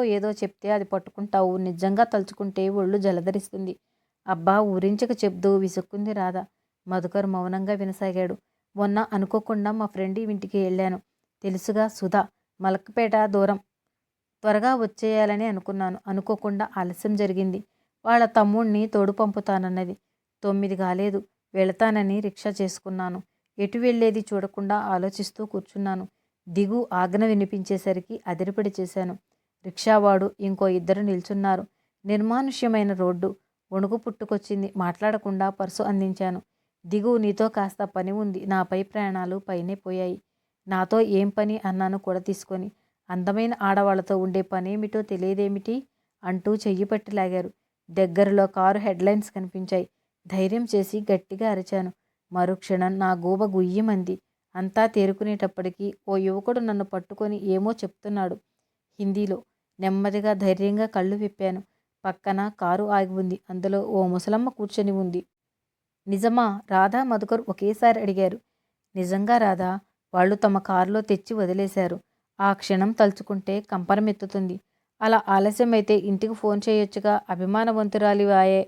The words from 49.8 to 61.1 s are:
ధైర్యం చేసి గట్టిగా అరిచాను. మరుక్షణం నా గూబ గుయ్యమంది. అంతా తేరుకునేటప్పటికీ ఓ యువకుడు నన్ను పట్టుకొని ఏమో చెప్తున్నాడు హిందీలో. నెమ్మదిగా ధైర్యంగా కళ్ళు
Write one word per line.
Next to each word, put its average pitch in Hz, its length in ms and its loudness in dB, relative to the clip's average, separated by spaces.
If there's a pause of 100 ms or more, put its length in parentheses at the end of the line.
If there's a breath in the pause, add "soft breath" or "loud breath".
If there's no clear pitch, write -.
ధైర్యం 190 400 0
చేసి 202 360 0
గట్టిగా 196 480 -2
అరిచాను. 190 420 -2 (400)
మరుక్షణం 185 680 0
నా 190 140 2
గూబ 180 300 0
గుయ్యమంది. 190 720 0 (400)
అంతా 190 300 0
తేరుకునేటప్పటికీ 196 1040 -2 (200)
ఓ 196 100 -2
యువకుడు 196 420 -2
నన్ను 208 260 -2
పట్టుకొని 202 580 -6
ఏమో 196 280 0
చెప్తున్నాడు 202 640 -6 (640)
హిందీలో. 196 380 -2 (420)
నెమ్మదిగా 196 540 0
ధైర్యంగా 202 520 2
కళ్ళు 196 300 0